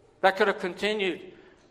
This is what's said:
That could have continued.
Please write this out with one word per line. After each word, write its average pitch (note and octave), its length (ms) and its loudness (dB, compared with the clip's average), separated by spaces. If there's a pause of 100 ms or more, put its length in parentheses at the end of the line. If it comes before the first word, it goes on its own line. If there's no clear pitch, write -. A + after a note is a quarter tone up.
(220)
That F#3+ 140 4
could G#3 120 4
have G3 120 -2
continued. F#3+ 760 -4 (340)